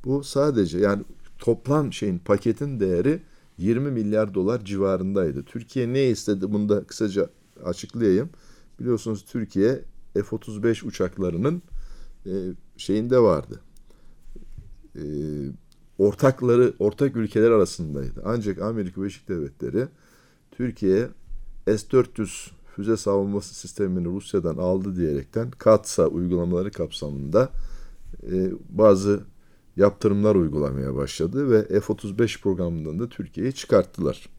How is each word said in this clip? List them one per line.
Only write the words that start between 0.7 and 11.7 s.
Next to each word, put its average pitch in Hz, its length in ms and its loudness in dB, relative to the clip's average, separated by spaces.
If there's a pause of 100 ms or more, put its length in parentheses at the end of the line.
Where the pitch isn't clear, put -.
yani 101 240 2 (360)
toplam 131 540 0
şeyin, 92 260 -2
paketin 113 640 0
değeri 95 420 2 (360)
yirmi 117 320 0
milyar 107 440 0
dolar 104 300 0
civarındaydı. 95 800 0
Türkiye 117 500 -6
ne 135 160 2
istedi? 101 440 -2
Bunu 104 160 0
da 101 160 2
kısaca 98 460 -2 (340)
açıklayayım. 107 680 0 (500)
Biliyorsunuz 113 480 -4
Türkiye 98 560 0 (300)
F 101 220 -2
otuz 104 260 -10
beş 113 220 0
uçaklarının, 98 760 -2 (640)